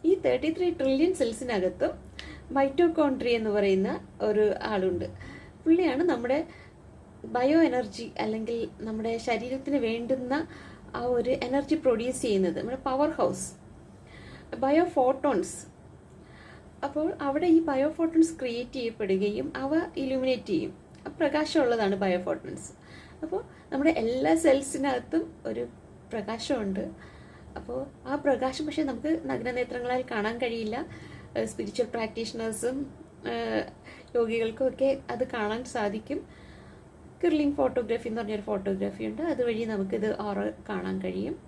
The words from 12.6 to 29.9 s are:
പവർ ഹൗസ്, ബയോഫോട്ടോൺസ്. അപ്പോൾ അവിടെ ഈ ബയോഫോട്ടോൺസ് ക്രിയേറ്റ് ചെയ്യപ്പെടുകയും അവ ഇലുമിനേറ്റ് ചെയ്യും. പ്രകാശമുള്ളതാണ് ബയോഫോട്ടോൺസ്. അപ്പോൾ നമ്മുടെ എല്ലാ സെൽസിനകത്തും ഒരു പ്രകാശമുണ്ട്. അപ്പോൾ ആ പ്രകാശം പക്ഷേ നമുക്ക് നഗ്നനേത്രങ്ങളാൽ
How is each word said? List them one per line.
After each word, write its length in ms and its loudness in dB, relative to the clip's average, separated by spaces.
പവർ 320 2
ഹൗസ്, 260 0
ബയോഫോട്ടോൺസ്. 920 4
അപ്പോൾ 220 -2
അവിടെ 280 2
ഈ 40 8
ബയോഫോട്ടോൺസ് 680 4
ക്രിയേറ്റ് 400 -4
ചെയ്യപ്പെടുകയും 680 0
അവ 80 -2
ഇലുമിനേറ്റ് 500 0
ചെയ്യും. 180 0
പ്രകാശമുള്ളതാണ് 840 2
ബയോഫോട്ടോൺസ്. 640 -2
അപ്പോൾ 160 -4
നമ്മുടെ 200 4
എല്ലാ 320 2
സെൽസിനകത്തും 800 2
ഒരു 140 -4
പ്രകാശമുണ്ട്. 720 -2
അപ്പോൾ 220 -8
ആ 60 0
പ്രകാശം 420 2
പക്ഷേ 220 -2
നമുക്ക് 220 -2
നഗ്നനേത്രങ്ങളാൽ 720 -2